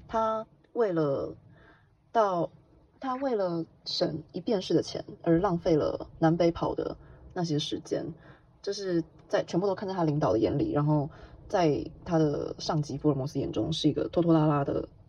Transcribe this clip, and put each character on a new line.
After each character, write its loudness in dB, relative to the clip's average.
他 -2
为 2
了 0
到， 2
他 -6
为 -2
了 -2
省 -2
一 -8
便 0
士 0
的 4
钱 -10
而 4
浪 0
费 0
了 0
南 4
北 4
跑 -2
的 -6
那 -4
些 0
时 -4
间， -4
就 -6
是 -2
在 2
全 -2
部 2
都 2
看 -6
在 -4
他 0
领 2
导 2
的 2
眼 2
里， -2
然 2
后 2
在 2
他 0
的 0
上 -2
级 -8
福 0
尔 4
摩 -2
斯 -6
眼 -2
中 -2
是 0
一 4
个 -2
拖 0
拖 4
拉 6
拉 2
的 -2